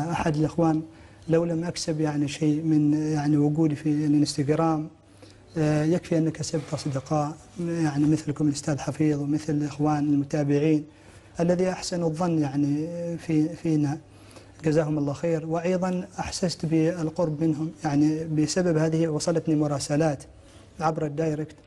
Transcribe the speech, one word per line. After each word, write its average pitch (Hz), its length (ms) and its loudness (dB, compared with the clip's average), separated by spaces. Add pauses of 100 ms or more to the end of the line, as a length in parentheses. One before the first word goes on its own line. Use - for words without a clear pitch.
(100)
أحد 156 260 -2
الإخوان: 156 460 0 (460)
لو 165 160 4
لم 170 200 -2
أكسب 165 360 -4
يعني 147 280 0
شيء 151 340 0
من 151 320 4 (180)
يعني 151 240 2
وجودي 147 380 2
في 143 140 -4
الانستغرام، 151 1000 2 (680)
آه، 151 260 2
يكفي 165 340 0
أن 160 120 2
كسبت 151 320 -4 (120)
أصدقاء 147 580 -2 (360)
يعني 156 360 0
مثلكم 151 440 2
الأستاذ 143 300 -2
حفيظ 147 420 0
ومثل 147 320 -2
الإخوان 147 460 0
المتابعين 147 840 2 (560)
الذي 175 300 2
أحسنوا 175 380 -4
الظن 165 300 0
يعني 143 500 0 (300)
في، 156 300 0
فينا، 156 500 0 (640)
جزاهم 151 340 2
الله 143 140 -2
خير. 160 340 -2
وأيضًا 180 640 -2 (100)
أحسست - 480 -4
بالقرب 160 760 0
منهم، 160 260 0 (140)
يعني 156 400 2
بسبب 156 520 0
هذه 160 320 2
وصلتني 160 460 0
مراسلات 147 680 0 (560)
عبر 156 260 -2
الدايركت. 151 500 -4 (100)